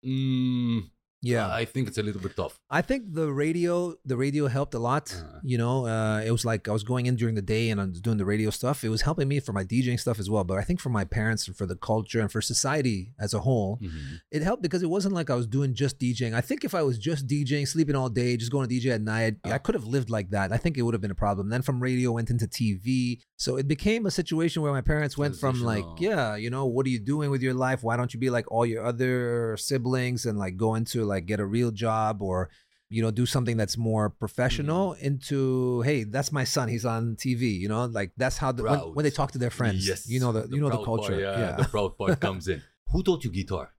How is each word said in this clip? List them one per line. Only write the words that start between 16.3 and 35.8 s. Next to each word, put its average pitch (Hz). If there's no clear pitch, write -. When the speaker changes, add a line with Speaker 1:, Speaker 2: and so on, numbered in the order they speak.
Speaker 2:
I 117
think 294
if -
I 170
was 127
just 139
D 143
J 143
ing, 139
sleeping 147
all 131
day, 123
just 117
going 135
to 120
D 123
J 131
at 110
night, 110
Speaker 1:
Oh. 104
Speaker 2:
I 127
could -
have 104
lived 120
like 101
that. 98
I 113
think 151
it 123
would 117
have 101
been 98
a -
problem. 101
Then 120
from 127
radio, 127
went 117
into 117
T 110
V. 123
So 127
it 139
became 208
a 180
situation 165
where 147
my 131
parents 151
went 143
from, 127
like, 107
Speaker 1:
Transitional. 85
Speaker 2:
"Yeah, 110
you 110
know, 135
what 131
are 135
you 120
doing 143
with 135
your 127
life? 127
Why 143
don't 123
you 117
be 127
like 117
all 117
your 113
other 120
siblings 123
and, 107
like, 95
go 110
into, 113
like, 98
get 101
a 101
real 117
job 110
or, 92
you 113
know, 113
do 120
something 120
that's 107
more 110
professional," 147
Speaker 1:
Mm-hmm. -
Speaker 2:
into, 131